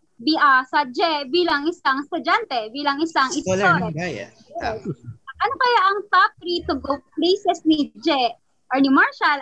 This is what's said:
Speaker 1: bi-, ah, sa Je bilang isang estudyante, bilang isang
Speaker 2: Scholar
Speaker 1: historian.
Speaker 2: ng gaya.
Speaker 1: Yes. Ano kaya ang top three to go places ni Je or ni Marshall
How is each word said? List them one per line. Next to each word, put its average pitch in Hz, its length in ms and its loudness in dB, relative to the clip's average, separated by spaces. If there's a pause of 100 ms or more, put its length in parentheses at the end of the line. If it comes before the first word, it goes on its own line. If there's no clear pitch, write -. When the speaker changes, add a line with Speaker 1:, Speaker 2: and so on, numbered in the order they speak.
(160)
Speaker 1:
bi-, 302 240 -2
ah, 269 240 4
sa 294 240 -2
Je 294 400 -2
bilang 311 400 0
isang 285 320 -2
estudyante, 294 720 -4
bilang 277 320 -4
isang 302 240 0
Speaker 2:
Scholar 185 480 2
Speaker 1:
historian. 175 160 -2
Speaker 2:
ng 147 40 -10
gaya. 147 360 -6
Speaker 1:
Yes. - 500 -10 (560)
Ano 440 160 -2
kaya 480 280 2 (120)
ang 415 60 -2 (100)
top 392 220 4 (100)
three 349 240 -6
to 277 160 -4
go 269 160 -4 (160)
places 349 480 0
ni 311 400 0
Je 262 320 0 (400)
or 269 80 2
ni 277 80 4
Marshall 330 520 2